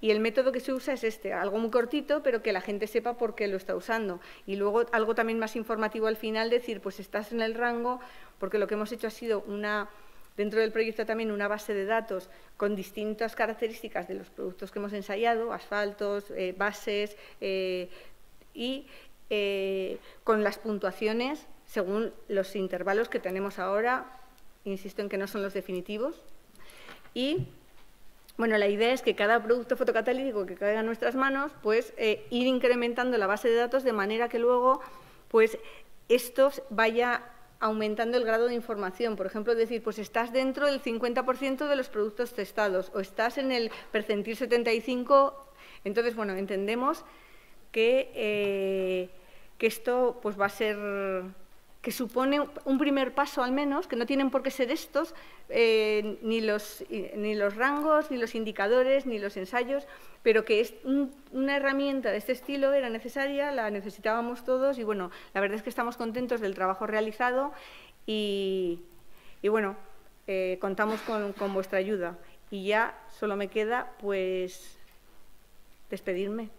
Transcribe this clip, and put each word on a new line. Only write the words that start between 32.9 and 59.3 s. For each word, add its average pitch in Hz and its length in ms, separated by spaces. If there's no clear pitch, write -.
la 196 100
base 208 220
de 233 60
datos 240 280
de 262 80
manera 220 380
que 233 100
luego, 247 420
pues, 220 280
esto 262 440
vaya 233 540
aumentando 220 580
el 247 80
grado 226 220
de 247 60
información. 220 600
Por 190 100
ejemplo, 214 300
decir, 226 280
"Pues 220 160
estás 226 320
dentro 262 360
del 277 120
cincuenta 240 460
por 254 120
ciento 269 300
de 285 80
los 254 140
productos 214 440
testados", 190 600
o 208 60
"Estás 233 380
en 262 140
el 233 200
percentil 214 440
setenta 233 360
y 226 100
cinco". 269 680
Entonces, 233 320
bueno, 208 180
entendemos 208 720
que, 247 440
eh, 196 920
que 233 100
esto, 247 540
pues, 208 180
va 196 60
a 196 40
ser, 214 280
que 233 100
supone 262 480
un 269 140
primer 277 360
paso 285 300
al 247 80
menos, 277 360
que 240 100
no 233 80
tienen 269 240
por 262 120
qué 269 100
ser 247 200
estos, 320 420
eh, 214 720
ni 226 180
los, 214 500
ni 214 460
los 202 220
rangos, 302 520
ni 269 80
los 226 180
indicadores, 240 680
ni 233 140
los 202 160